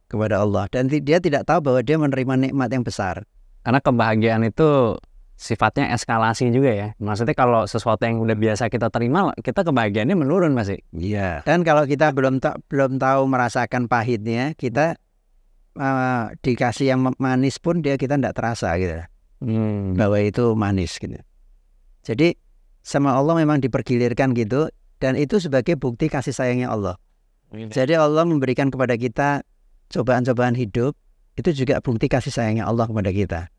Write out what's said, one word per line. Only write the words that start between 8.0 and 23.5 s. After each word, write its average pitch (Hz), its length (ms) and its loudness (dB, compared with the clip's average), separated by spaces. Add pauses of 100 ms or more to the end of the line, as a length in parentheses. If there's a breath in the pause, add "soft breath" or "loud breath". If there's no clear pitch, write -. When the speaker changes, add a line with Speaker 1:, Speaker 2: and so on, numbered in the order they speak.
Speaker 2:
yang 113 160 0
udah 110 160 0
biasa 110 320 0
kita 101 240 -2
terima, 131 420 0
kita 147 300 -4
kebahagiaannya 117 500 0
menurun 160 380 2
masih. 101 400 -2
Speaker 1:
Iya. 92 480 -4
Dan 170 240 2
kalau 151 240 2
kita 147 240 2
belum 131 240 2
ta-, - 320 -4
belum 135 320 0
tahu 135 240 2
merasakan 123 640 0
pahitnya, 117 640 0
kita, 143 480 -2 (720)
eh, 127 520 -2 (120)
dikasih 127 560 0
yang 131 100 2
ma-, 127 140 0
manis 131 400 0
pun 170 240 -2
dia, 139 160 0
kita 135 180 -4
nggak 117 220 0
terasa 113 400 -2
gitu. 87 320 -4 (320)
Speaker 2:
Hmm. 107 560 -2
Speaker 1:
Bahwa 104 240 2
itu 110 320 2
manis 101 420 0
gitu. - 220 -10 (840)
Jadi 135 340 0 (420)
sama 139 380 0
Allah 147 180 2
memang 151 240 2